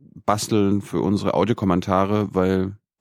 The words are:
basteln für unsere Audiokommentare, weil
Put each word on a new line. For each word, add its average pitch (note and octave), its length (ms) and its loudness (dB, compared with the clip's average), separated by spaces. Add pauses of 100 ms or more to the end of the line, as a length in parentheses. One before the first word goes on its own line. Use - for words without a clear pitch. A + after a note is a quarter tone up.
(240)
basteln G2+ 560 2
für - 220 -4
unsere G2 320 0
Audiokommentare, G2 1000 0
weil F#2+ 420 0 (240)